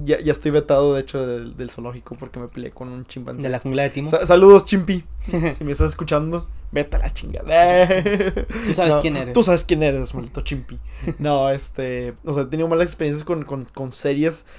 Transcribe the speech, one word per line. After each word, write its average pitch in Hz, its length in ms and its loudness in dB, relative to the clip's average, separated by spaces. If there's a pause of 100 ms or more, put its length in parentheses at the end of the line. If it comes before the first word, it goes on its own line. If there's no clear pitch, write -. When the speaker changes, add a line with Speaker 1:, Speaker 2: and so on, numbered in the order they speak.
Speaker 1:
ya, 143 160 0
ya 151 100 0
estoy 147 200 -2
vetado, 143 420 2
de 135 80 0
hecho, 135 240 -6
del, 117 320 -8
del 123 140 -10
zoológico 120 480 -14
porque 127 200 -14
me 120 80 -12
peleé 123 220 -12
con 127 200 -14
un 127 180 -14
chimpancé. 127 340 -12
Speaker 2:
¿De 135 80 -4
la 127 100 -4
jungla 135 220 -4
de 139 80 0
Timo? 143 200 -6
Speaker 1:
Sa-, 160 180 2
saludos, 190 380 10
Chimpi, 185 380 -2 (240)
Speaker 2:
<laughs> 165 300 -2
Speaker 1:
si - 60 -10
me 147 80 -6
estás 156 160 0
escuchando, 160 600 -4 (240)
vete 147 260 -2
a - 20 2
la - 120 0
chingada. 175 760 4
<laughs> 190 800 0
Speaker 2:
Tú 202 80 0
sabes 165 180 4
Speaker 1:
No, 147 80 4
Speaker 2:
quién 147 160 0
eres. 123 160 -6
Speaker 1:
tú 233 80 6
sabes 180 220 4
quién 156 180 0
eres, 135 320 0
maldito 131 280 -10
Chimpi. 135 360 -8 (400)
No, 143 320 2
este, 127 640 -4 (120)
o 156 80 -4
sea, 143 100 0
he - 20 0
tenido 156 240 -2
malas 165 160 2
experiencias 151 400 -6
con, 160 180 -4
con, 135 220 -8
con 135 260 -10
series 147 540 -2 (140)